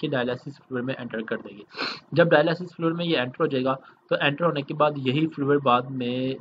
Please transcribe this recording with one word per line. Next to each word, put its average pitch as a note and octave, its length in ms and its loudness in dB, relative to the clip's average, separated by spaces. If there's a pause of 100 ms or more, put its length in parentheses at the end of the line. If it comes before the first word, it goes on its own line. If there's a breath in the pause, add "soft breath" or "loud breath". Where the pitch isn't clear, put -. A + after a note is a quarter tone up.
कि D3+ 80 -4
dialysis B2+ 500 -4
fluid B2 260 -8
में C3 160 -4
enter A2+ 220 -8
कर A2+ 140 -6
देगी। - 280 -14 (500 loud breath)
जब E3+ 140 6
dialysis E3 440 2
fluid E3 220 -2
में E3+ 100 -4
ये E3 120 0
enter B2+ 240 -2
हो D#3+ 60 2
जाएगा C3 280 0 (360 loud breath)
तो E3 60 0
enter C#3+ 280 0
होने D3 180 0
के D3+ 120 -8
बाद D3 240 2
यही C3+ 280 0
fluid C#3+ 360 0
बाद B2+ 280 2
में B2+ 500 -4